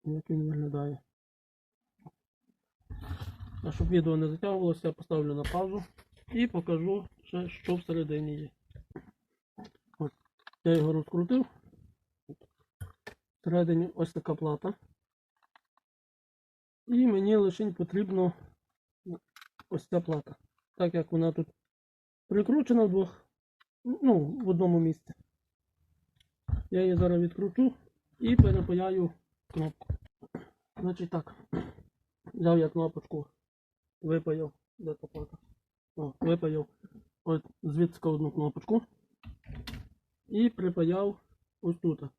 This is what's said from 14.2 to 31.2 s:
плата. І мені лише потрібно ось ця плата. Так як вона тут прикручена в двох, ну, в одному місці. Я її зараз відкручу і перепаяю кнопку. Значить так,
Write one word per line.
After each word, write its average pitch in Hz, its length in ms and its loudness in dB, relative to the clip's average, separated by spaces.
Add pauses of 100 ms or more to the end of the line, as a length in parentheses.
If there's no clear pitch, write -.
плата. 156 400 -4 (2000)
І 247 200 4
мені 208 300 4
лише 202 360 2
потрібно 185 600 0 (1400)
ось - 180 -6
ця 175 140 0
плата. 160 340 -6 (400)
Так 175 200 -2
як 165 180 -2
вона 165 200 2
тут 160 160 -4 (800)
прикручена 233 560 4
в 208 40 4
двох, 185 380 -2 (580)
ну, 247 400 2
в 202 240 -4
одному 175 320 4
місці. 160 340 -2 (1600)
Я 185 120 2
її 185 140 2
зараз 175 260 4
відкручу 196 520 0 (440)
і 240 180 4
перепаяю 185 760 4 (380)
кнопку. 156 400 -6 (920)
Значить 180 300 -4
так, - 240 -6 (1000)